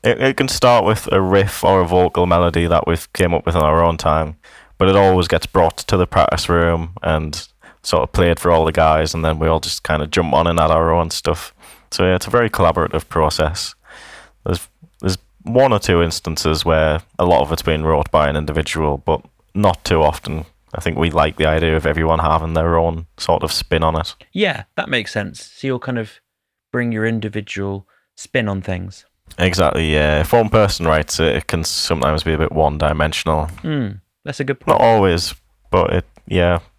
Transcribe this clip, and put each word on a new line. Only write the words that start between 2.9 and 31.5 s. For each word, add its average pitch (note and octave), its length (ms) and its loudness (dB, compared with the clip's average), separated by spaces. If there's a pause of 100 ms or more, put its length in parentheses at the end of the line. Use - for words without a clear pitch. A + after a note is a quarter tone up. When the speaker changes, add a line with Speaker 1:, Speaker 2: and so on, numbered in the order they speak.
Speaker 1:
came E2+ 220 0
up D#2+ 120 -2
with E2 100 0
in E2 60 2
our D#2 200 4
own E2+ 140 2
time, D#2 400 -2 (420)
but F#2 100 2
it F#2+ 80 4
always F#2 320 4
gets E2 180 0
brought E2 320 0
to - 180 -2
the F2+ 100 2
practice - 420 0
room E2+ 440 0 (100)
and D#2 460 -4 (340)
sort - 200 0
of - 100 -6
played F2 260 2
for F2 120 0
all D#2+ 140 4
the D#2 80 0
guys, D#2 420 2
and D#2+ 100 -4
then D#2+ 140 0
we D#2+ 100 0
all D#2+ 120 2
just - 220 -8
kind D#2 200 -2
of D#2 80 -6
jump E2+ 220 0
on E2 140 2
and E2+ 140 0
add D#2+ 100 2
our D#2+ 220 2
own E2 180 0
stuff. - 440 -6 (360)
So - 140 -2
yeah, F#2 120 2
it's F#2 100 -6
a - 40 -12
very A#2 200 2
collaborative E2 580 0
process. D#2 680 -2 (680)
There's, - 240 -4 (320)
there's F#2 180 -4 (240)
one B2+ 300 2
or G#2 60 2
two F2 240 2
instances D#2+ 640 -2
where D#2 380 2 (160)
a - 60 0
lot E2+ 180 4
of C#2+ 100 -2
it's E2 100 -4
been D#2 220 -2
wrote D2+ 260 0
by D2+ 180 2
an D2 80 -2
individual, D2+ 640 -2
but D#2 240 -2 (320)
not G2 300 0
too D#2+ 180 2
often. D2+ 420 -2 (300)
I - 60 -10
think - 180 -4
we E2 120 0
like D#2 260 0
the D#2 100 0
idea D#2+ 300 2
of D#2 100 -2
everyone D#2+ 320 0
having D#2+ 360 0
their E2 220 0
own E2 300 -2 (100)
sort - 260 -2
of D#2 100 -4
spin - 300 -2
on D#2+ 160 0
it. - 160 -6 (180)
Speaker 2:
Yeah, F3+ 320 -4 (120)
that - 120 -6
makes A#2 240 -6
sense. G2+ 320 -8
So - 240 -14
you'll B2+ 100 -4
kind B2 200 -6
of A2 220 -12 (520)
bring A#2+ 200 -4
your A2 140 -2
individual G#2 800 -6 (300)
spin A#2 320 -4
on G2 140 -4
things. F#2 420 -10 (340)
Speaker 1:
Exactly, F2 540 2
yeah. D2+ 280 2
If D#2 120 -2
one A#2 160 4
person G2+ 380 2
writes D#2 340 0
it, D2+ 160 2
it D2+ 100 -4
can E2 180 -4